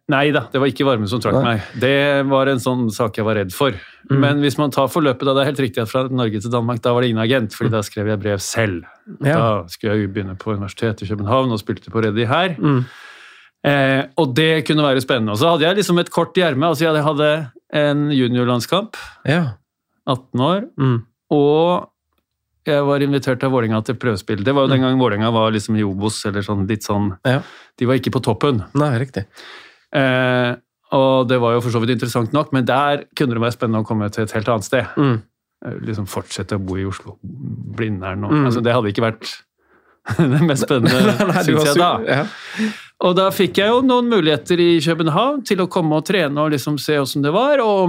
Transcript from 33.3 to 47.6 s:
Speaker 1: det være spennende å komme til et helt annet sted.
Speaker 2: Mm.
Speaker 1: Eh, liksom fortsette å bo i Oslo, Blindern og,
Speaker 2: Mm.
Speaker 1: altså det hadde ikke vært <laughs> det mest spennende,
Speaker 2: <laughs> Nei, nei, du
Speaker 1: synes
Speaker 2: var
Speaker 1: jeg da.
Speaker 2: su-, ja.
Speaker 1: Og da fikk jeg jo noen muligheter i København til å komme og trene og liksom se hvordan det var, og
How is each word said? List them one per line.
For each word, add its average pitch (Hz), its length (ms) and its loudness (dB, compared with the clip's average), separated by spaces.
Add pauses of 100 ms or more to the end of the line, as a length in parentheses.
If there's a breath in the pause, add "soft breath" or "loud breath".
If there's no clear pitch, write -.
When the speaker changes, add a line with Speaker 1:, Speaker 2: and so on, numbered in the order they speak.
Speaker 1:
det 113 80 -2
være 117 160 0
spennende 113 260 0
å 110 40 -14
komme 104 240 -2
til 113 120 -4
et 101 80 -6
helt 110 180 -4
annet 110 140 0
sted. 123 220 0 (120)
Speaker 2:
Mm. 131 240 2 (440)
Speaker 1:
Eh, - 140 -10
liksom 107 260 -6
fortsette 101 520 -8
å 95 80 -6
bo 92 100 -6
i 95 100 -4
Oslo, 98 380 -10
Blindern 104 1000 -8
og, 104 60 -4
Speaker 2:
Mm. 147 140 0
Speaker 1:
altså 120 160 0
det 117 120 2
hadde 110 180 0
ikke 113 200 0
vært - 300 -12 (640 soft breath)
<laughs> 113 120 -6
det 147 240 4
mest 151 260 2
spennende, 123 240 2
Speaker 2:
<laughs> 202 280 4
Nei, 202 140 2
nei, 180 100 2
du 156 120 0
Speaker 1:
synes 151 80 4
Speaker 2:
var - 20 2
Speaker 1:
jeg 143 120 2
da. 170 200 2
Speaker 2:
su-, 110 100 -6
ja. 143 200 0 (760 loud breath)
Speaker 1:
Og 180 140 4
da 190 140 4
fikk 190 260 0
jeg 196 100 4
jo 240 140 2
noen 247 260 2
muligheter 170 520 2
i 170 200 4
København 170 640 0
til 196 140 -2
å 180 100 0
komme 165 300 0
og 151 80 -2
trene 156 340 0
og 151 120 0
liksom 147 280 -2
se 151 160 -2
hvordan 143 280 -2
det 147 100 0
var, 277 260 2
og 208 300 2